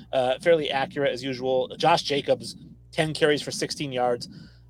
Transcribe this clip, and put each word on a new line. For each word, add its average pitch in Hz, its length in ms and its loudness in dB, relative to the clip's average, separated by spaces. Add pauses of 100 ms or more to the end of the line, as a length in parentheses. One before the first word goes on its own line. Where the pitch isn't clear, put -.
(120)
uh, 131 280 2
fairly 165 300 4
accurate 135 420 0
as 123 120 -6
usual. 127 540 0
Josh 156 240 4
Jacobs, - 540 -2 (360)
ten 156 220 0
carries 147 280 2
for - 80 -8
sixteen 143 400 -6
yards. 123 380 0 (420)